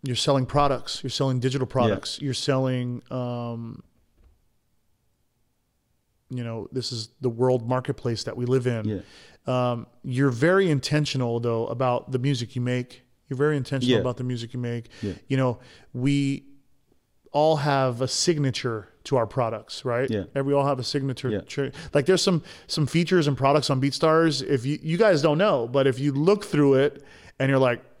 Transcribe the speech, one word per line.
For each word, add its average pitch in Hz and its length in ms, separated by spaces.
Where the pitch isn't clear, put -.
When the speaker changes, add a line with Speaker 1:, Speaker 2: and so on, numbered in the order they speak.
Speaker 1:
you're 123 140
selling 135 300
products, 139 560
you're 135 80
selling 131 300
digital 127 280
Speaker 2:
Yeah. - 40
Speaker 1:
products, 113 500
you're 139 120
selling, 127 760
um, 120 720
you 123 140
know, 113 280
this 131 200
is 110 160
the 131 80
world 120 400
marketplace 127 560
that 110 120
we 123 100
live 127 200
in. 113 220
Speaker 2:
Yeah. 101 120
Speaker 1:
Um, 123 400
you're 135 260
very 170 400
intentional, 131 680
though, 117 260
about 123 460
the 131 60
music 123 360
you 123 80
make. 123 400
You're 135 100
very 151 180
intentional 127 380
Speaker 2:
Yeah. 107 60
Speaker 1:
about 120 160
the 127 80
music 117 280
you 123 80
make. 120 280
Speaker 2:
Yeah. 101 100
Speaker 1:
You 135 80
know, 127 220
we 139 520
all 156 260
have 135 420
a 131 80
signature 131 800
to 139 120
our 113 100
products, 113 580
right? 123 260
Speaker 2:
Yeah. 101 140
Speaker 1:
And 139 120
we 143 60
all 139 140
have 139 120
a 123 60
signature 135 460
Speaker 2:
Yeah. 101 120
Speaker 1:
tra-, - 280
like, 143 120
there's 180 160
some, 175 200
some 147 200
features 170 420
and 135 80
products 139 340
on 131 100
BeatStars, 156 680
if 127 200
you, 151 160
you 160 160
guys 185 240
don't 151 160
know, 156 300
but 135 180
if 123 140
you 143 120
look 175 320
through 143 300
it 139 280
and 135 100
you're 135 120
like 123 220